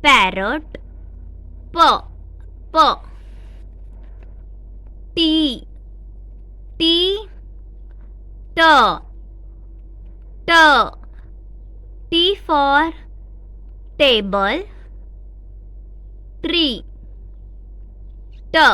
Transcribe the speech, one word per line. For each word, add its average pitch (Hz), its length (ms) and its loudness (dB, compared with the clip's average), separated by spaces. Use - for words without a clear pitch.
Parrot. 220 760 2
P. - 20 -2
P. 311 520 0
P. 359 500 0
T. - 40 0
T. 339 60 4
T 349 240 4
for 294 580 2
table. 214 680 2
Tree. 320 420 -2
T. - 60 4